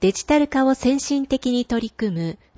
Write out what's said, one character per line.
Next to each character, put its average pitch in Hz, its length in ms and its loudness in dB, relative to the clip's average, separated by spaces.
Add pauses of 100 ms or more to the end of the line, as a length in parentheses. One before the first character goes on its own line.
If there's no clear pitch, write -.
デ 190 120 4
ジ - 140 -10
タ 294 120 4
ル 294 80 2
化 269 180 0
を 269 100 2
先 269 260 0
進 277 260 -2
的 262 240 -2
に 247 140 0
取 226 240 -4
り - 20 -20
組 214 220 -4
む 165 260 -4 (200)